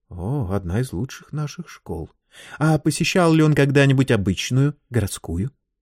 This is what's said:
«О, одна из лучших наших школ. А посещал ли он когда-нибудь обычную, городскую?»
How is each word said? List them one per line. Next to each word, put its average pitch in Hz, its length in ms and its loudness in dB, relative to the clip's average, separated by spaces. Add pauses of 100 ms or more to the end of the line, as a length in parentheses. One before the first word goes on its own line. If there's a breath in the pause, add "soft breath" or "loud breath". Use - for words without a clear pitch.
«О, 95 440 -6
одна 98 280 -2
из 131 120 -6
лучших - 400 -10
наших 151 360 -10
школ. - 400 -12 (480 loud breath)
А 156 220 2
посещал 165 560 0
ли 160 80 6
он 151 100 4
когда-нибудь 139 600 4
обычную, 123 640 0 (140)
городскую?» 101 600 -4 (320)